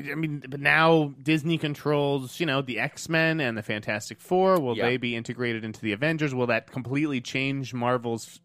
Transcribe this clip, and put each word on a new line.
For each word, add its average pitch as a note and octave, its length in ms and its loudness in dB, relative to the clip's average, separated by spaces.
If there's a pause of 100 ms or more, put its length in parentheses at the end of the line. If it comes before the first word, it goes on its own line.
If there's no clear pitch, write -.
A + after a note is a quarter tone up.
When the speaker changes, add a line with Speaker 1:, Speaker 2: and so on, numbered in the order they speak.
(120)
Speaker 1:
I C#3+ 40 -8
mean, D3+ 320 -4
but C#3+ 140 -10
now D3+ 600 6
Disney D#3 360 2
controls, C#3+ 840 0
you E3+ 60 -2
know, C#3 160 2
the B2 180 -4
X-Men D#3+ 640 0
and A#2 160 -2
the A2 60 -4
Fantastic G#2+ 580 -6
Four. F#3 380 4
Will B2 180 0
Speaker 2:
Yeah. A#2 80 2
Speaker 1:
they B2 120 2
be A#2+ 180 -4
integrated A#2 500 -4
into G#2+ 160 -10
the A2 100 -2
Avengers? D3 420 0
Will B2 140 0
that A2+ 240 0
completely C3+ 480 -2
change C3+ 540 -4
Marvel's A#2+ 720 -2